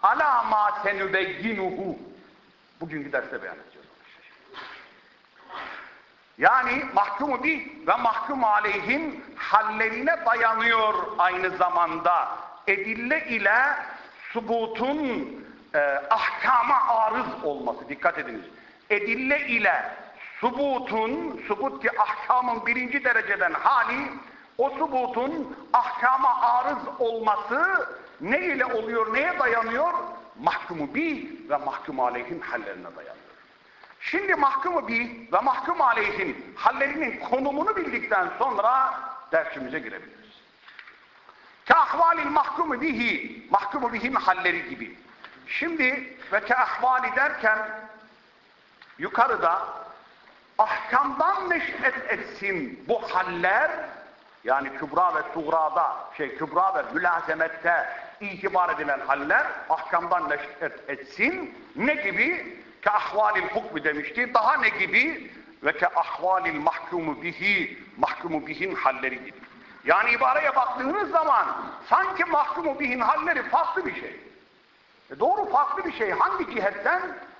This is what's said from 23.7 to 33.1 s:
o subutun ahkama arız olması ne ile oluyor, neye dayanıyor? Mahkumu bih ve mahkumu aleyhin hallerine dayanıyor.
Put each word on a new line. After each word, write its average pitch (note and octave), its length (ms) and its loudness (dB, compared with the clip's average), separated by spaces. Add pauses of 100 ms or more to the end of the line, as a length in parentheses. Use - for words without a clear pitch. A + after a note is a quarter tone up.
o C4+ 120 2
subutun C4+ 840 -2 (160)
ahkama B3 680 4
arız B3 380 2 (200)
olması A#3 880 2 (320)
ne A#3+ 200 0
ile C#4 240 0
oluyor, A3 500 -2
neye D4+ 240 0
dayanıyor? A#3+ 540 2 (500)
Mahkumu D#3 520 -2
bih C4+ 560 -4
ve D3 60 2
mahkumu C#3 500 -2
aleyhin B2 340 -4
hallerine F#2 560 -10
dayanıyor. D2+ 260 -16 (800)